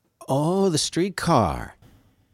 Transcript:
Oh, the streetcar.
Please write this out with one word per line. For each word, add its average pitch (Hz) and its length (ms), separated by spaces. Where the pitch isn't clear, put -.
Oh, 170 420
the 151 100
streetcar. 156 960